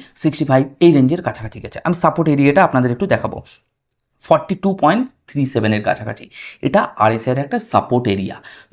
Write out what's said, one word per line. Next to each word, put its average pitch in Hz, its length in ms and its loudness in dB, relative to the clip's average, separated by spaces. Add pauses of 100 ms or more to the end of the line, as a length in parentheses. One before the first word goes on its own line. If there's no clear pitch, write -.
(220)
সিক্সটি 156 280 -2
ফাইভ 135 140 4 (200)
এই 170 120 10
রেঞ্জের 139 300 2
কাছাকাছি 110 380 -8
গেছে। - 220 -14
আমি 170 160 -2
সাপোর্ট 156 320 2
এরিয়াটা 143 340 4
আপনাদের 127 260 0
একটু 196 200 -4
দেখাবো, - 240 -6 (840)
ফর্টি 160 380 0
টু 196 80 0 (120)
পয়েন্ট 196 220 2 (260)
থ্রি 143 120 -2 (120)
সেভেনের 107 340 0
কাছাকাছি। 110 360 -6 (420)
এটা 208 140 2 (240)
আরএসআই 113 300 0
এর 131 100 -2
একটা 226 140 -6 (120)
সাপোর্ট 123 340 0 (100)
এরিয়া। 95 220 -6 (360)